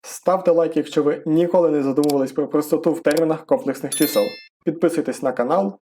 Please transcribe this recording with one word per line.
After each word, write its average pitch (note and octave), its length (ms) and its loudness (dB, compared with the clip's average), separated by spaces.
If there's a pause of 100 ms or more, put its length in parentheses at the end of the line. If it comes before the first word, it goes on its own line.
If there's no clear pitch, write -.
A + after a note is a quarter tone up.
Ставте F#3 500 0
лайк, E3 260 2
якщо D3+ 260 0
ви D3 220 0
ніколи E3+ 460 2
не D3 120 0
задумувались C#3 480 0
про C#3+ 160 -2
простоту D3+ 460 0
в - 100 -6
термінах D#3 420 0
комплексних C3+ 500 -2
чисел. G#2+ 280 2 (420)
Підписуйтесь D#3+ 580 -2
на C3 80 0
канал. F3 480 -2 (140)